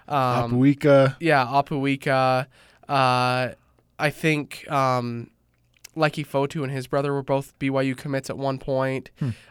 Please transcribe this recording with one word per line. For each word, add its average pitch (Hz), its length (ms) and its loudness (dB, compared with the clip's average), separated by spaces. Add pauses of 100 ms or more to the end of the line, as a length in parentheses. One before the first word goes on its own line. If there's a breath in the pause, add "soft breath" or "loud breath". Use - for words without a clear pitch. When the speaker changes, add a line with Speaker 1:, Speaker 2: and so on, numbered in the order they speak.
Speaker 1:
um, 127 460 0
Speaker 2:
Apuika. 135 640 6
Speaker 1:
Yeah, 147 260 2
Apuika. 135 1000 0 (420 soft breath)
Uh, 127 600 2 (500)
I 151 120 0
think, - 600 -4
um, 127 600 -2 (640)
Leki 151 280 -2
Fotu 139 380 -4
and 135 80 -6
his 131 160 -8
brother 143 260 -2
were 139 120 -4
both 135 340 -4
B 139 120 -2
Y 135 120 0
U 135 140 -2
commits 135 340 -6
at - 80 -8
one 135 200 -4
point. 131 600 -4
Speaker 2:
Hmm. 135 120 -4 (200 loud breath)